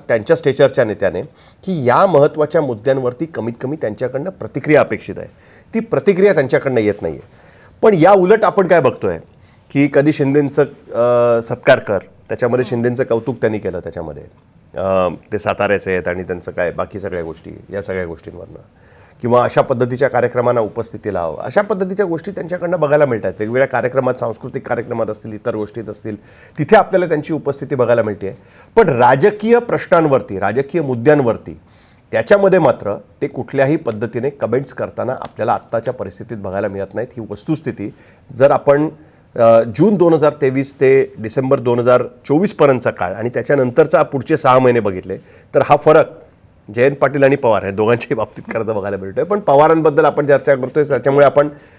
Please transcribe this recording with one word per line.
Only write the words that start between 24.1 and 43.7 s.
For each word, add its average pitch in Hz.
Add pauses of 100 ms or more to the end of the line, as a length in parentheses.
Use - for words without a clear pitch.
सांस्कृतिक 120
कार्यक्रमात 117
असतील, 107
इतर 107
गोष्टीत 107
असतील, 104 (380)
तिथे 156
आपल्याला 180
त्यांची 151
उपस्थिती 143
बघायला 117
मिळते. 104 (380)
पण 220
राजकीय 151
प्रश्नांवरती, 156
राजकीय 120
मुद्द्यांवरती 120 (520)
त्याच्यामध्ये 190
मात्र 113 (240)
ते 143
कुठल्याही 135
पद्धतीने 117
कमेंट्स 123
करताना 110
आपल्याला 113
आत्ताच्या 113
परिस्थितीत 110
बघायला 98
मिळत 98
नाहीत. 113
ही 110
वस्तुस्थिती 117 (400)
जर 131
आपण, 143 (480)
अ, 113
जून 139
दोन 170
हजार 147 (100)
तेवीस 135
ते 135
डिसेंबर 131
दोन 120
हजार 123
चोवीस 156
पर्यंतचा 131
काळ 95
आणि 110
त्याच्यानंतरचा 135